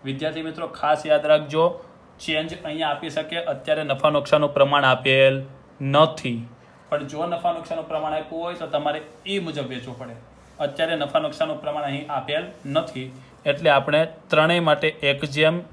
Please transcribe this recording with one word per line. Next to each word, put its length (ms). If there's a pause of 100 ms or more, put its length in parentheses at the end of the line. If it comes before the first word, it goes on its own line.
વિદ્યાર્થી 400
મિત્રો, 240
ખાસ 380
યાદ 200
રાખજો, 380 (560)
ચેન્જ 340 (120)
અહીંયા 260
આપી 180
શકે, 280
અત્યારે 460
નફા 260
નુકસાનનું 400
પ્રમાણ 360
આપેલ 500 (460)
નથી. 580 (500)
પણ 180
જો 200
નફા 260
નુકસાનનું 320
પ્રમાણ 280
આપ્યું 300
હોય, 120
તો 120
તમારે 340 (240)
એ 140
મુજબ 300
વેચવું 300
પડે. 160 (440)
અત્યારે 360
નફા 240
નુકસાનનું 400
પ્રમાણ 240
અહીં 280
આપેલ 340 (200)
નથી, 420 (380)
એટલે 240
આપણે 320 (280)
ત્રણેય 320
માટે 260 (140)
એક 280
જેમ 320 (120)